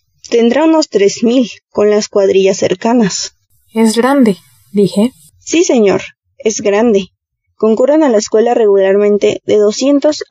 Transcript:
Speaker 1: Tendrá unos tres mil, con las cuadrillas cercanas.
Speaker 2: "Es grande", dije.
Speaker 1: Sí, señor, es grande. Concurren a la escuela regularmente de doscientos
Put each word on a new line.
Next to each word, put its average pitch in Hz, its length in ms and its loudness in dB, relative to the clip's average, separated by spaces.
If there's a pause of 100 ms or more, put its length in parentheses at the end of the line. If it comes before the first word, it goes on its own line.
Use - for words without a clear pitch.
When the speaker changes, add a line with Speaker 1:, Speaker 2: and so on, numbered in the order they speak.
(300)
Speaker 1:
Tendrá 233 360 2
unos 320 240 0
tres 202 340 -2
mil, 240 260 0 (200)
con 208 200 0
las 208 200 -2
cuadrillas 196 480 0
cercanas. 226 760 -2 (380)
Speaker 2:
"Es 220 240 0
grande", 240 400 2 (340)
dije. 202 400 0 (280)
Speaker 1:
Sí, 330 240 -2
señor, 208 380 0 (360)
es - 240 -6
grande. 214 460 0 (480)
Concurren 254 480 2
a 277 60 2
la 214 80 0
escuela 226 360 0
regularmente 208 920 0
de 208 120 0
doscientos 269 720 -2